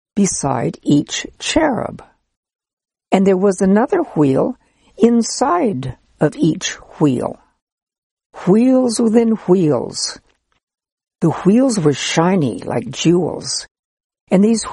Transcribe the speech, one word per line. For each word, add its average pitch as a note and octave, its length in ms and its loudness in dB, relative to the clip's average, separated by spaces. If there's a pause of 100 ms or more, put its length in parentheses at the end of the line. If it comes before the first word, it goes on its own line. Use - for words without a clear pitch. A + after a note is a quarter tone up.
(140)
beside D3 680 -2
each - 440 0 (120)
cherub. - 640 -2 (1040)
And F#3+ 160 2
there G3 100 2
was F#3+ 260 0
another G#3+ 400 2
wheel D3 540 0 (420)
inside A#3 1000 0 (240)
of D3+ 160 0
each - 380 -2 (260)
wheel. C3 400 -2 (1040)
Wheels B3 540 2
within A#3 300 2 (180)
wheels. D#3+ 720 0 (1000)
The E3 100 2
wheels A3+ 500 2
were D3+ 140 2
shiny E3 640 0
like - 320 -8
jewels, - 760 -2 (640)
and F#3+ 120 4
these A3 300 2